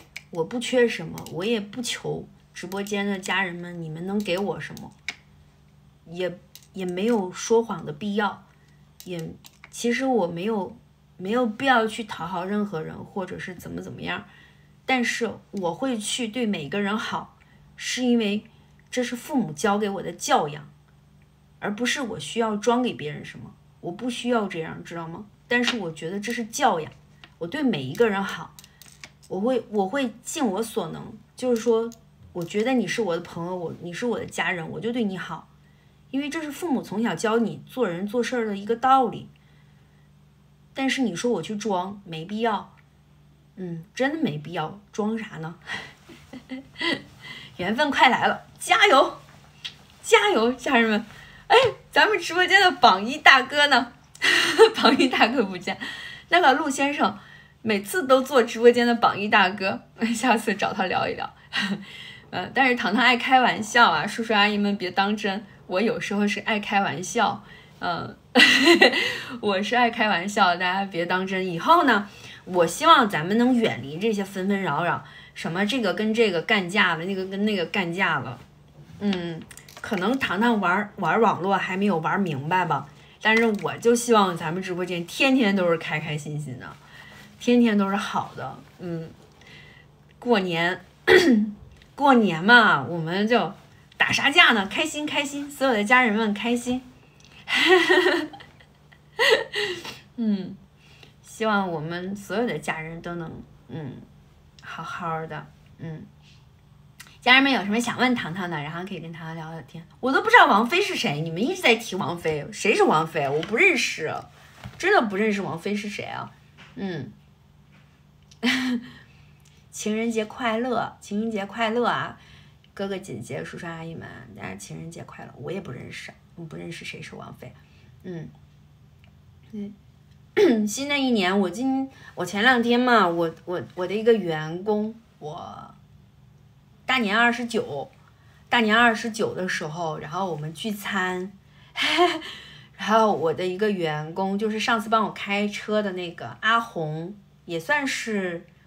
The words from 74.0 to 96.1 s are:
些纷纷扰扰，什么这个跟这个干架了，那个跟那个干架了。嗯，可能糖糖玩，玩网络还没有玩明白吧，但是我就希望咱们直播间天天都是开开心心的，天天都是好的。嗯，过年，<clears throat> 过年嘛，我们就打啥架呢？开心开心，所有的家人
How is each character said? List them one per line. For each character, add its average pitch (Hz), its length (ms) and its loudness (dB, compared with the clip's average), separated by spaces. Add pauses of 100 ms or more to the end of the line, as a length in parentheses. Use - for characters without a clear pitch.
些 196 120 -2
纷 190 240 -4
纷 196 120 2
扰 160 220 -2
扰， 156 220 -2 (300)
什 - 180 -8
么 190 120 0
这 247 160 -2
个 185 140 0
跟 214 180 0
这 220 200 4
个 160 100 0
干 196 260 0
架 185 280 2
了， 160 80 -6
那 196 100 -4
个 190 120 -4
跟 196 180 -4
那 214 100 0
个 175 120 -2
干 170 260 -2
架 170 260 0
了。 113 180 -10 (600)
嗯， 175 420 -4 (400)
可 - 160 -6
能 214 220 0
糖 190 220 -2
糖 233 200 4
玩， 190 360 0
玩 185 240 2
网 170 200 4
络 190 160 2
还 185 200 -4
没 202 100 0
有 180 120 2
玩 160 220 0
明 151 280 -2
白 185 160 2
吧， 147 240 -2 (340)
但 220 140 6
是 233 100 4 (160)
我 - 160 -6
就 233 160 4
希 233 180 2
望 190 240 6
咱 165 160 -4
们 185 80 -4
直 185 140 -6
播 180 100 -4
间 175 220 -4
天 269 300 2
天 202 180 4
都 180 160 4
是 165 80 2
开 156 220 -6
开 151 180 -4
心 151 220 -8
心 127 180 -10
的， 90 100 -16 (720)
天 240 220 4
天 214 180 6
都 196 100 4
是 196 60 -2
好 - 420 -4
的。 131 220 -10 (220)
嗯， 165 280 -8 (1080)
过 233 220 2
年， 175 400 0 (260)
<clears throat> 240 880 2
过 269 200 6
年 180 280 2
嘛， 202 400 6
我 165 160 -4
们 180 300 0
就 202 240 2 (440)
打 - 140 2
啥 - 200 2
架 311 220 6
呢？ 196 140 2
开 311 180 -2
心 302 220 -6
开 277 180 -2
心， 285 240 -8
所 262 180 -6
有 262 60 4
的 208 120 0
家 254 180 6
人 214 140 2